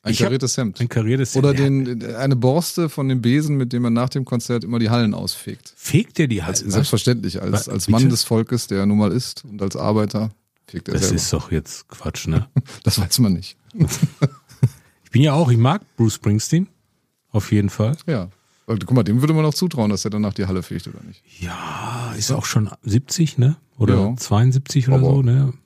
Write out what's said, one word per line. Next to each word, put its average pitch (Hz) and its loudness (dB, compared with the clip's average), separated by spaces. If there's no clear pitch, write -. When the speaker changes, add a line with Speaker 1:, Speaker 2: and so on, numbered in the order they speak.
Speaker 1:
Ein 117 -2
Speaker 2:
Ich 107 -2
hab - 4
Speaker 1:
kariertes 131 -2
Hemd. 117 -4
Speaker 2:
ein 120 -2
kariertes 120 0
Speaker 1:
Oder 139 4
Speaker 2:
Hemd, 135 2
ja. 123 -4
Speaker 1:
den, 110 -8
eine 135 0
Borste 151 0
von 139 -4
dem 127 0
Besen, 147 2
mit 123 -2
dem 123 0
er 117 0
nach 120 2
dem 135 -4
Konzert 120 -4
immer 117 -4
die 113 2
Hallen 117 2
ausfegt. - -8
Speaker 2:
Fegt - -4
er 147 2
die 98 -2
Hallen? 90 -4
Speaker 1:
Selbstverständlich, 104 0
als, 98 -2
Speaker 2:
Was? 101 -2
Speaker 1:
als 98 -4
Speaker 2:
Bitte? 110 4
Speaker 1:
Mann 131 4
des 120 2
Volkes, 113 -2
der 98 0
nun 104 2
mal 104 2
ist - -6
und 104 -14
als 98 -4
Arbeiter, 107 -2
fegt - -12
er 92 -6
Speaker 2:
Das 90 0
Speaker 1:
selber. 90 0
Speaker 2:
ist - -2
doch - -4
jetzt - -6
Quatsch, - -10
ne? - 0
Speaker 1:
<laughs> - -20
Das 107 0
weiß 92 -2
man 107 4
nicht. 90 -6
Speaker 2:
<laughs> 180 2
Ich - -20
bin 117 4
ja 151 4
auch, 143 2
ich 120 4
mag 135 2
Bruce 113 2
Springsteen. 107 0
Auf 107 -2
jeden 104 2
Fall. 120 0
Speaker 1:
Ja. 104 -4
Weil, 107 -2
guck 92 -4
mal, 127 4
dem 107 2
würde 151 2
man 156 2
auch 143 0
zutrauen, 139 -2
dass 101 -2
er 104 -4
danach 104 -4
die 101 -4
Halle 92 -2
fegt, 90 -10
oder - -16
nicht? - -20
Speaker 2:
Ja, 113 -10
ist 107 -4
auch 107 -2
schon 107 2
siebzig, 139 0
ne? 135 4
Oder 98 4
Speaker 1:
Ja. 107 0
Speaker 2:
zweiundsiebzig 127 2
oder 135 4
Speaker 1:
Aber 131 4
Speaker 2:
so, 139 4
ne? 127 2